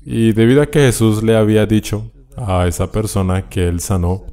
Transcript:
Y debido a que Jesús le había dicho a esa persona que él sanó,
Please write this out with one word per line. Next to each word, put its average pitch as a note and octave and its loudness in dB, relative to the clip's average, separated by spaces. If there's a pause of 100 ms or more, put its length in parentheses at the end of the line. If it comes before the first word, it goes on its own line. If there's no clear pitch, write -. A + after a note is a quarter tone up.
Y A2+ 0
debido A#2+ 4
a D3 -4
que D#3 0
Jesús A2 2
le A2+ 2
había G#2+ 2
dicho G#2+ -2 (240)
a F#2 -2
esa F2+ -4
persona F#2+ -4
que F2+ -2
él E2+ -2
sanó, F#2 -4